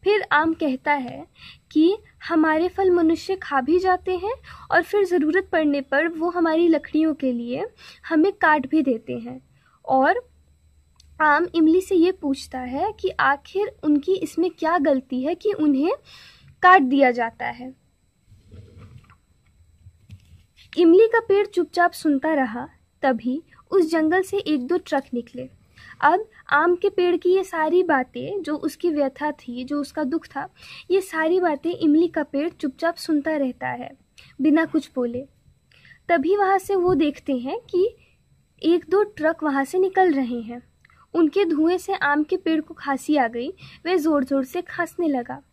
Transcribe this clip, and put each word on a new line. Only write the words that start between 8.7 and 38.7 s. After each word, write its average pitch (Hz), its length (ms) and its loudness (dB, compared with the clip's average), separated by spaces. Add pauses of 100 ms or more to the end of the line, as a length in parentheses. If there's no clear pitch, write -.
देते 247 320 -4
हैं। 247 280 -12 (440)
और 302 440 2 (920)
आम 302 340 2
इमली 330 260 4
से 381 140 -2
ये 349 160 4
पूछता 277 480 -6
है 269 400 -4
कि 381 100 -4
आखिर 330 720 -2
उनकी 302 320 2
इसमें 339 360 -4
क्या 330 260 -2
गलती 262 460 0
है 320 120 -2
कि 415 180 -4
उन्हें 302 380 2 (680)
काट 254 200 8
दिया 262 300 2
जाता 233 340 -6
है। 247 300 -10 (3000)
इमली 359 300 6
का 453 120 2
पेड़ 403 280 0
चुपचाप 349 440 0
सुनता 311 420 -2
रहा। 254 360 -4 (320)
तभी 254 420 -2 (280)
उस 349 200 2
जंगल 320 300 2
से 381 160 -4
एक 294 300 -4
दो 349 100 0
ट्रक 277 260 -4 (100)
निकले। 247 360 -10 (520)
अब 370 280 2 (200)
आम 330 260 2
के 403 140 -2
पेड़ 359 280 0
की 349 120 -2
ये 381 140 2
सारी 339 400 0
बातें, 294 600 -4
जो 302 120 -4
उसकी 320 340 -4
व्यथा 294 420 -2
थी, 254 320 -12
जो 294 180 -6
उसका 285 220 -8
दुख 311 240 -6
था, - 220 -12 (420)
ये 381 100 2
सारी 320 380 -2
बातें 330 320 -2
इमली 320 360 2
का 320 160 -4
पेड़ 294 260 -4
चुपचाप 330 460 -6
सुनता 311 400 -4
रहता 254 320 -4
है, 247 240 -10 (500)
बिना 311 240 2
कुछ - 300 -4
बोले। 247 320 -4 (840)
तभी 339 280 2
वहाँ 392 200 2
से 381 180 -2
वो 359 180 2
देखते 285 440 -2
हैं 269 220 -6
कि 392 360 -2 (680)
एक 330 260 2